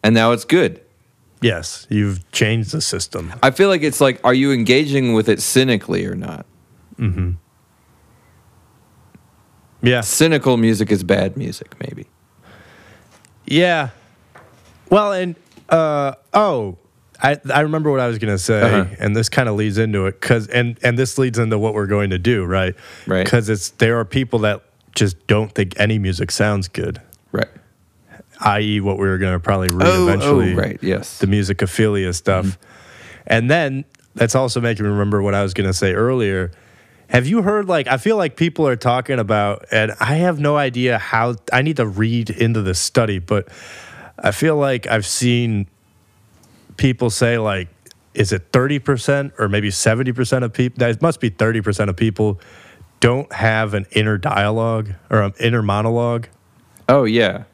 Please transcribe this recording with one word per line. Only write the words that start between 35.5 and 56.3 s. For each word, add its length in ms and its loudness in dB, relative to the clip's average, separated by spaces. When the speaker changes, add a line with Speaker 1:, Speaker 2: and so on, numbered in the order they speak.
Speaker 2:
gonna 180 -2
say 220 0
earlier. 560 0
Have 180 2
you 160 2
heard, 260 0
like, 200 0
I 80 2
feel 220 0
like 180 -2
people 320 0
are 80 0
talking 420 -2
about, 540 -2
and 260 0
I 180 0
have 240 0
no 180 0
idea 400 0
how, 380 -2
I 100 2
need 160 -2
to 80 0
read 420 -2
into 320 0
this 180 -2
study, 400 -2
but 300 -4
I 120 0
feel 260 0
like 300 -2
I've 200 0
seen 600 0
people 340 0
say, 280 0
like, 300 -4
is 180 0
it 200 -4
thirty 280 2
percent 580 -2
or 100 0
maybe 220 0
seventy 420 0
percent 320 0
of 80 -4
people, 280 -2
that 100 2
it 120 -2
must 180 0
be 80 -2
thirty 320 0
percent 300 -2
of 60 -4
people 440 0
don't 320 0
have 420 -2
an 180 -4
inner 260 0
dialogue 720 -2
or 120 2
an 160 -2
inner 240 0
monologue? 640 -2